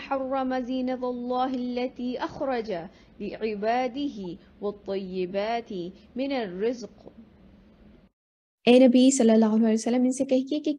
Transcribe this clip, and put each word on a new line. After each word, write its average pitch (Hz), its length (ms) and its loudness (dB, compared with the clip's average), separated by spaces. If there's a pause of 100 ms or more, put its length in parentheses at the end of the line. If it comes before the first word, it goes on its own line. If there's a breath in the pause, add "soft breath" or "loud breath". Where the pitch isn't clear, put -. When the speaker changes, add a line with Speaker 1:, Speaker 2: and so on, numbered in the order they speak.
Speaker 1:
हर्रम 262 580 -2
ज़ीनतल्लाहि 254 960 -4
अल्लती 247 680 -6
अखरज 262 480 -4 (500 soft breath)
लिइबादिही 220 1160 -4 (240 soft breath)
वत्तय्यिबाति 196 1200 -6 (340 loud breath)
मिनर 247 440 -4
रिज़्क़। 226 500 -6 (1600)
Speaker 2:
ए 247 140 10
नबी 254 320 8
सल्लल्लाहु 220 440 4
अलैहि 220 180 4
वसल्लम, 247 320 0
इनसे 254 180 -2
कहिए 269 360 0
कि 302 180 -2